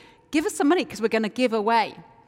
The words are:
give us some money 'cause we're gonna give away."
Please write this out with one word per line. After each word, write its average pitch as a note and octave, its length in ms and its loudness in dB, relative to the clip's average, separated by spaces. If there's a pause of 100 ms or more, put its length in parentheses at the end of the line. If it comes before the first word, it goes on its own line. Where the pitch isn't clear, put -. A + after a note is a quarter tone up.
(300)
give D4+ 140 0
us G4+ 120 -4
some C#4+ 120 2
money E4+ 160 4
'cause - 160 -12
we're A3 80 0
gonna A3 220 0
give B3 240 0
away." G#3+ 420 0 (320)